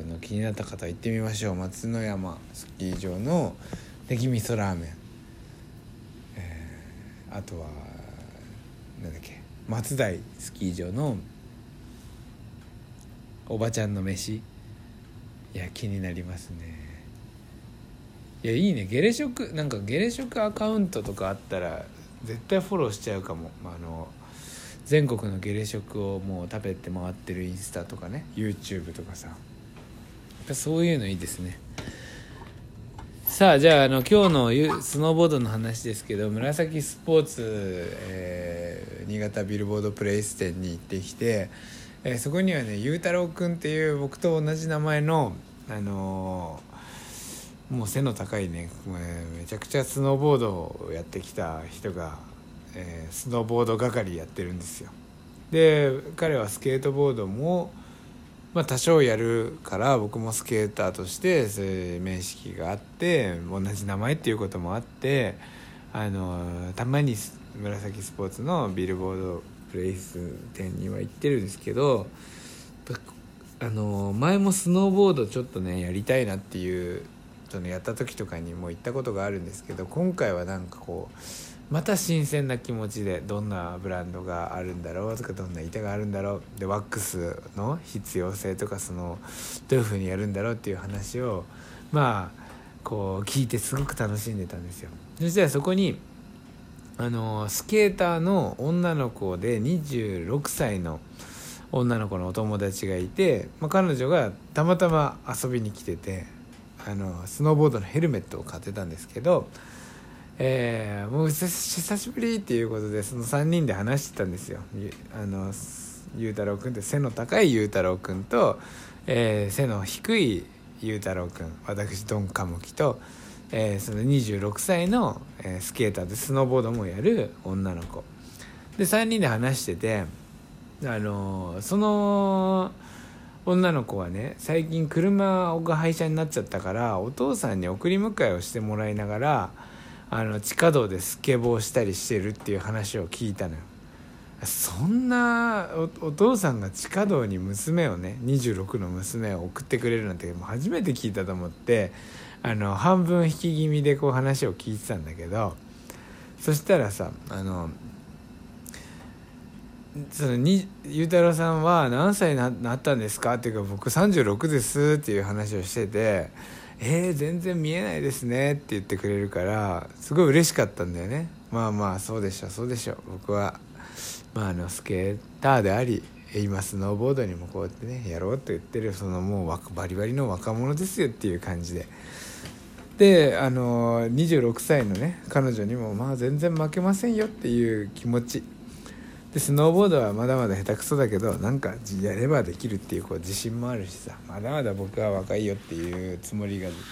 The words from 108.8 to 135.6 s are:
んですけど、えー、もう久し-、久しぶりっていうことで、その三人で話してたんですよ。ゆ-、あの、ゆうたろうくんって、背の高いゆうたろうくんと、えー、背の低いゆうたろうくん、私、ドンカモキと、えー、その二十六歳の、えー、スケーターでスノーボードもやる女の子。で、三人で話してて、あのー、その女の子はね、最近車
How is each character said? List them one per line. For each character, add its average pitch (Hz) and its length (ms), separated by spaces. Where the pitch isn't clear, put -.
ん 82 60
で 78 80
す - 100
け - 140
ど、 170 260
え 117 680
ー、 110 40
も 151 140
う 156 40
久 165 200
し-、 - 280
久 190 200
し 220 140
ぶ 240 100
り 233 160
っ 208 40
て 156 140
い 117 80
う 113 60
こ 110 100
と 107 120
で、 104 120
そ 123 140
の 120 60
三 143 280
人 170 160
で 110 60
話 113 320
し - 60
て - 80
た 104 60
ん 90 80
で 87 60
す - 120
よ。 92 100
ゆ-、 98 160
あ 104 60
の、 98 260
ゆ 110 140
う 104 40
た 104 100
ろ 101 100
う 98 40
く 127 100
ん 127 40
っ - 20
て、 107 80
背 143 160
の 135 120
高 120 300
い 165 120
ゆ 110 120
う 104 40
た 95 140
ろ 92 100
う 92 60
く 92 140
ん 95 120
と、 120 340
え 110 440
ー、 - 20
背 139 140
の 104 180
低 220 340
い 110 260
ゆ 110 160
う 101 40
た 95 140
ろ 90 100
う 85 60
く 87 140
ん、 82 80
私、 101 380
ド 107 140
ン 98 100
カ - 180
モ 85 120
キ - 160
と、 147 260
え 107 240
ー、 98 40
そ 107 120
の 104 100
二 139 180
十 104 200
六 104 180
歳 175 300
の、 208 340
え 92 200
ー、 - 20
ス - 120
ケ 113 160
ー 98 40
タ 95 100
ー 87 60
で 104 80
ス 135 160
ノ 135 120
ー - 20
ボ 127 140
ー - 20
ド 113 100
も 110 140
や 90 140
る 185 300
女 95 300
の 85 100
子。 - 180
で、 196 100
三 220 220
人 220 120
で 156 80
話 123 320
し - 60
て 87 100
て、 107 280
あ 117 140
の 98 600
ー、 98 40
そ 185 140
の 202 960
女 180 240
の 139 140
子 101 120
は 90 120
ね、 98 300
最 160 260
近 160 240
車 185 720